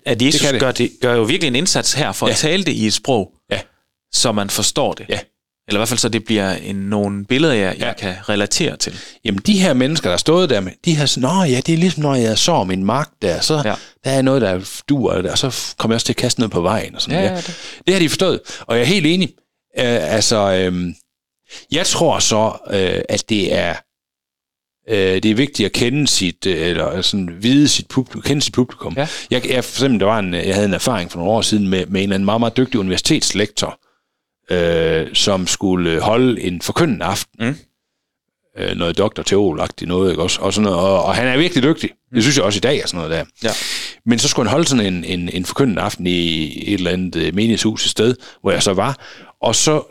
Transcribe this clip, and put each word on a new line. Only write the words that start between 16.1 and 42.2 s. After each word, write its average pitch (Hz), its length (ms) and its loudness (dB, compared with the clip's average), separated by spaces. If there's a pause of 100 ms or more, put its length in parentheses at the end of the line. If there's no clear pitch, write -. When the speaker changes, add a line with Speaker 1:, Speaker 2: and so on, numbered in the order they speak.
Speaker 2:
at - 40 -4
kaste 120 220 0
noget 110 120 0
på 87 100 0
vejen," 107 340 -2
og - 60 -4
sådan 139 180 -4
Speaker 1:
Ja, - 100 0
Speaker 2:
noget. 185 60 -2
Speaker 1:
ja, 170 120 -6
det. - 400 -14
Speaker 2:
Det 185 80 4
har 190 40 2
de 156 100 4
forstået, 165 300 0 (220)
og - 140 -2
jeg 120 60 4
er 117 40 2
helt 175 200 2
enig. 175 240 2 (500)
Øh, 113 340 2
altså, 110 240 2 (160)
øhm, 90 420 0 (760)
jeg 156 140 0
tror 120 340 2
så, 110 320 2 (180)
øh, 92 400 0
at 104 200 -2
det 101 240 0
er, 87 220 0 (1120)
øh, 110 80 2 (260)
det - 20 0
er 107 100 4
vigtigt 117 300 0
at 92 80 -2
kende 127 340 0
sit, - 380 -2
øh, 85 220 0
eller 82 340 -2
sådan 92 420 -2
vide 139 240 6
sit - 200 -2
publi-, 123 340 -4
kende 143 200 0
sit - 120 -4
publikum. - 440 -2
Speaker 1:
Ja. 147 100 -2 (240)
Speaker 2:
Jeg, 123 180 0
jeg, 127 140 0
for - 80 -10
eksempel, 123 280 2
der 98 60 2
var 110 140 4
en, 92 140 -4
jeg 85 200 -2
havde 104 140 2
en 95 60 0
erfaring 90 380 -2
for 87 80 -10
nogle 90 120 0
år 110 100 2
siden 104 260 2
med, 92 180 0
med 95 160 -2
en - 20 0
eller 98 120 0
anden 98 100 0
meget, 110 160 2
meget 117 160 0
dygtig 127 220 0
universitetslektor, - 1000 -2 (720)
øh, 82 600 2
som 95 340 0
skulle 87 540 0
holde 120 400 2
en 90 200 -4
forkyndende 143 440 0
aften. - 420 -4
Speaker 1:
Mm. 143 80 -4 (1040)
Speaker 2:
Øh, 92 180 -4
noget 85 220 -2
doktor 98 260 0
Teol-agtigt 95 640 0
noget, 92 240 2
ikke 80 120 -2
også? - 180 -2
Og 95 120 0
sådan 107 100 0
noget, 92 160 0
og, 92 240 4
og 98 120 0
han 120 120 0
er 127 100 2
virkelig 165 260 2
dygtig. 156 260 0
Det - 260 -16
Speaker 1:
Mm. 117 60 4